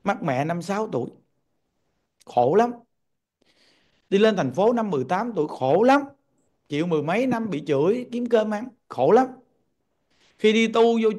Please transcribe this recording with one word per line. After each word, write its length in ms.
Mất 200
mẹ 220
năm 160
sáu 300
tuổi. 180
Khổ 300
lắm. 160
Đi 80
lên 180
thành 180
phố 200
năm 160
mười 140
tám 320
tuổi 120
khổ 360
lắm. 180
Chịu 160
mười 180
mấy 240
năm 220
bị 180
chửi, 440
kiếm 140
cơm 280
ăn. 140
Khổ 220
lắm. 160
Khi 160
đi 140
tu 360
vô 160